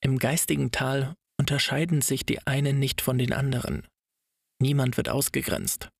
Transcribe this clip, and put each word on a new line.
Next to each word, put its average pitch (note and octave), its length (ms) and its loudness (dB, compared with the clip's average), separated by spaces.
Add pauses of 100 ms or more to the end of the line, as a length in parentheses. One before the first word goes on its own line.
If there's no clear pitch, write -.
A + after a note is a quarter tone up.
Im C3 160 2
geistigen C#3 520 0
Tal C3+ 440 -2 (240)
unterscheiden C#3+ 640 0
sich - 240 -2
die - 200 -2
einen C#3 320 2
nicht C3+ 240 0
von B2+ 160 2
den B2+ 160 2
anderen. C3 540 -2 (720)
Niemand C3 360 2
wird - 120 -2
ausgegrenzt. - 800 -2 (100)